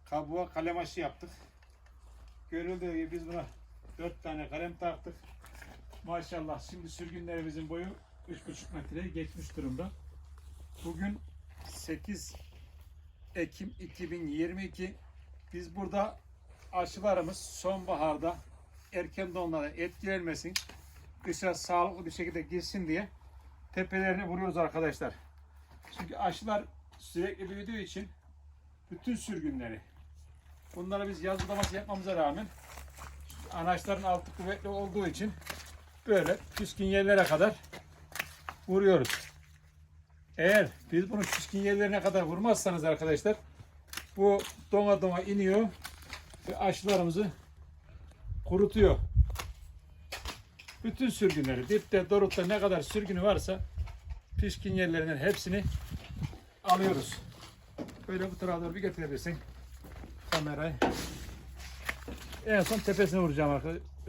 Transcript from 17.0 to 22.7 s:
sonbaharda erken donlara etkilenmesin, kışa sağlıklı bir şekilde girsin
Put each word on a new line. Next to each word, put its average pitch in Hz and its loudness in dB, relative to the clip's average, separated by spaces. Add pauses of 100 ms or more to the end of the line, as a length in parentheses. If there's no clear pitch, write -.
sonbaharda 170 -2 (560)
erken 180 -4
donlara 160 -2
etkilenmesin, 175 -4 (720)
kışa 180 0
sağlıklı 175 0
bir 160 -6
şekilde 170 -6
girsin 175 -6